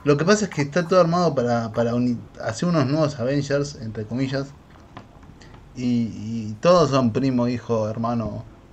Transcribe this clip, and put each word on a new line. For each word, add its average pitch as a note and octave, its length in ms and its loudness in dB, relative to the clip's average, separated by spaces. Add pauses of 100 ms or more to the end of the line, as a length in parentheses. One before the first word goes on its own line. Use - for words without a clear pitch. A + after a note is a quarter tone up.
lo C#3+ 140 4
que D3+ 80 0
pasa G#3 220 2
es - 40 -8
que - 120 -2
está E3 240 0
todo F#3 140 4
armado E3+ 320 4
para, A#2+ 400 0
para A#2 220 0
uni-, A#2+ 240 0 (260)
hacer A#2 240 -2
unos D#3+ 180 2
nuevos C#3+ 340 0
Avengers, C#3 600 -2
entre A2 240 -8
comillas. C3+ 440 -4 (1300)
Y, B2 80 -8
y A2 760 -2
todos E3 300 6
son B2+ 220 2
primo, B2+ 340 0
hijo, A2+ 420 -2
hermano, A2 560 -4 (280)